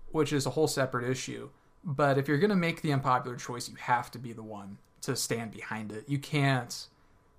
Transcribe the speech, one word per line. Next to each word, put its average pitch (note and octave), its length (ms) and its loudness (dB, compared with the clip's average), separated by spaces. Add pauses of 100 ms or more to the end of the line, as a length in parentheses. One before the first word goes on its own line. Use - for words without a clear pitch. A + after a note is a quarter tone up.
(100)
which D3+ 200 2
is C#3 140 2
a C3 60 0
whole D3+ 180 4
separate B2+ 420 0
issue. B2 380 -4 (340)
But C#3 360 4
if C3+ 100 0
you're D3 80 4
gonna G3+ 180 4
make E3 280 2
the D3 100 2
unpopular B2+ 460 2
choice, A#2+ 320 -8
you - 60 -16
have A#2+ 340 0
to A#2+ 80 -14
be A#2 160 -10
the A2 80 -12
one G2+ 340 -12 (240)
to C3 160 -2
stand A#2 360 -4
behind G#2+ 380 -8
it. G#2+ 160 -10
You C#3 120 0
can't C#3 680 0 (520)